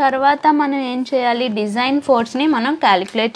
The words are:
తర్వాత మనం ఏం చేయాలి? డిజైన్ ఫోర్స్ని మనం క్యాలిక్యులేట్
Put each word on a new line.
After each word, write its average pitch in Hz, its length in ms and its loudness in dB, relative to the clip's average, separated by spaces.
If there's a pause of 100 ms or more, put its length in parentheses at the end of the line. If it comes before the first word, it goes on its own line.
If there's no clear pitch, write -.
తర్వాత 277 440 0 (140)
మనం 277 200 0 (120)
ఏం 254 80 -4 (100)
చేయాలి? 247 360 0 (140)
డిజైన్ 240 380 0 (100)
ఫోర్స్ని 254 380 0 (100)
మనం 247 180 -2 (100)
క్యాలిక్యులేట్ 214 520 0